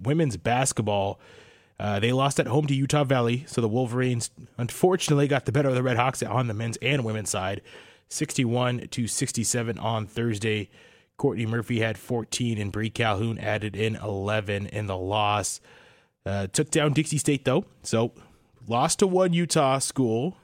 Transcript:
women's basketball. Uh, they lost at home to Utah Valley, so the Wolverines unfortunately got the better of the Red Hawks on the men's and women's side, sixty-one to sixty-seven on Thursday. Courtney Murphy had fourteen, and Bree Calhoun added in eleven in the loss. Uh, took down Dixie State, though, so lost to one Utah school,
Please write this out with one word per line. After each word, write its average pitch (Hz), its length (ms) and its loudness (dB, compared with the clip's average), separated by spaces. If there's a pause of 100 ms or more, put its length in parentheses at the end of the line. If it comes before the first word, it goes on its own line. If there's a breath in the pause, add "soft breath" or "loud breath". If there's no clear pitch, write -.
women's 139 340 2
basketball. 104 840 0 (600 loud breath)
Uh, 101 200 0
they 117 120 2
lost 135 280 2
at - 60 4
home 143 220 2
to 139 80 2
Utah 139 300 2
Valley, 123 420 2
so - 120 -4
the 117 80 4
Wolverines 123 640 0 (300)
unfortunately 147 680 2
got 135 180 0
the 123 60 -2
better 139 180 2
of 131 40 2
the 127 80 2
Red 127 160 2
Hawks 127 240 0
on 117 240 0
the 113 80 -4
men's 113 300 -4
and 135 200 0
women's 110 280 -4
side, 98 320 -4 (440 loud breath)
sixty-one 123 840 -2
to 120 160 -2
sixty-seven 117 720 -2
on 110 260 -2
Thursday. 107 640 -2 (480 loud breath)
Courtney 113 300 -2
Murphy 117 320 -2
had 110 180 0
fourteen, 117 600 -4
and 104 120 -4
Bree 110 200 -4
Calhoun 110 480 -2
added 107 360 -4
in 107 200 -2
eleven 101 720 -4
in 107 180 -6
the 95 120 -4
loss. 104 600 0 (640 loud breath)
Uh, 98 220 -4
took 147 240 0
down 151 240 2
Dixie 151 240 0
State, 143 280 0
though, 139 200 2 (160)
so 113 320 0 (540 loud breath)
lost 123 320 2
to 202 80 6
one 185 260 4
Utah 151 460 2
school, 127 640 -2